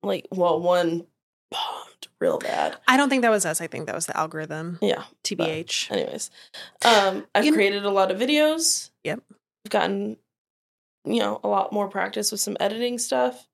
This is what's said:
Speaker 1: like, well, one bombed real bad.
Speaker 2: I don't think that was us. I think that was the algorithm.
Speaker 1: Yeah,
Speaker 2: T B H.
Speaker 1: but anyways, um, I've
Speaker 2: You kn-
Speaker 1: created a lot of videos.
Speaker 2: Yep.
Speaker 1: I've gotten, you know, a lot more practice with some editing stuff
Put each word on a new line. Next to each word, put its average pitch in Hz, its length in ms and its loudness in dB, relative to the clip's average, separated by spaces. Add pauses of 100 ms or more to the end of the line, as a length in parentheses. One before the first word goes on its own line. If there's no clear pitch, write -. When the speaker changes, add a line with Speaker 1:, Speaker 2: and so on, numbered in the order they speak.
Speaker 1:
like, 196 280 -4
well, 175 300 2
one 175 440 2 (460)
bombed - 560 -8 (120)
real - 200 0
bad. - 380 -4 (100)
Speaker 2:
I 254 100 6
don't 277 120 4
think 262 120 2
that 233 100 4
was 202 140 2
us. 165 160 -4
I 165 60 -8
think - 200 -8
that - 80 -6
was - 100 -6
the - 120 -6
algorithm. 156 640 -6
Speaker 1:
Yeah, - 220 0 (200)
Speaker 2:
T 202 120 -4
B - 80 -2
H. 160 460 -4
Speaker 1:
but 95 100 -2
anyways, - 320 -6 (540)
um, 202 400 6 (100)
I've 208 100 4
Speaker 2:
You 302 60 6
kn- - 40 6
Speaker 1:
created 202 300 2
a 202 60 2
lot 190 200 4
of 190 80 -2
videos. 302 680 2 (140)
Speaker 2:
Yep. 208 180 -6 (440)
Speaker 1:
I've 208 60 -8
gotten, 202 460 -2 (880)
you 233 140 0
know, 208 240 -2
a 202 60 -2
lot 196 240 2
more 202 160 0
practice 202 420 -4
with 202 100 -8
some 202 180 -4
editing 233 380 -2
stuff 247 560 -2